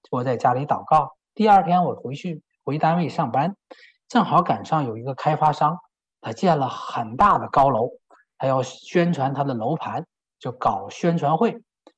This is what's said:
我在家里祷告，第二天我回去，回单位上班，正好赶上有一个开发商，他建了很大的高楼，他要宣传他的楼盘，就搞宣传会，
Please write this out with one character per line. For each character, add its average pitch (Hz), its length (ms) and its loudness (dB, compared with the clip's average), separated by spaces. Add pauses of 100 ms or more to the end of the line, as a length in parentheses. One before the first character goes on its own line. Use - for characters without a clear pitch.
(100)
我 123 120 -2
在 123 140 -2
家 123 180 2
里 135 100 -4
祷 - 200 -4
告， 151 320 2 (180)
第 214 140 2
二 196 160 8
天 175 200 2
我 123 100 -2
回 123 200 -10
去， 156 280 -10 (220)
回 143 140 -2
单 160 200 2
位 165 100 0
上 131 220 -4
班， 147 260 -2 (520)
正 220 160 2
好 170 180 4
赶 113 220 -2
上 156 200 -2
有 113 120 -6
一 117 60 -12
个 131 120 -8
开 156 220 -2
发 151 160 2
商， 156 260 0 (420)
他 113 120 -10
建 165 260 2
了 135 100 -2
很 - 480 -10
大 202 220 6
的 113 100 -8
高 139 220 4
楼， 117 200 0 (480)
他 131 80 -2
要 131 160 0
宣 175 500 -2
传 139 200 -2
他 139 120 -4
的 135 100 -4
楼 120 220 -4
盘， - 300 -8 (320)
就 - 140 -10
搞 - 360 -2
宣 170 280 -2
传 151 200 0
会， 233 260 0 (360)